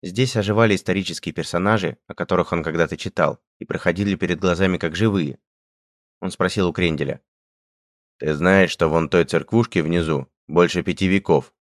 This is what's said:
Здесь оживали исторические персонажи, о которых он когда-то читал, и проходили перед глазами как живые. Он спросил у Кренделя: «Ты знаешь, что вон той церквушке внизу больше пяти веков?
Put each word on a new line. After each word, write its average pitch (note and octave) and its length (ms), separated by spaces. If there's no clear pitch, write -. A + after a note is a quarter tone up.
Здесь A#2 340
оживали G#2 400
исторические F#2 560
персонажи, F2+ 640
о - 80
которых F2 380
он E2+ 100
когда-то D#2+ 360
читал, - 420
и - 60
проходили F#2+ 520
перед F2 220
глазами F#2 380
как E2 180
живые. F#2 440
Он F#2 100
спросил F#2 380
у D#2+ 60
Кренделя: D2+ 480
«Ты D2+ 160
знаешь, F2+ 360
что - 180
вон D#2+ 200
той E2+ 160
церквушке F#2 580
внизу D#2 460
больше E2+ 360
пяти F#2 260
веков? F#2 460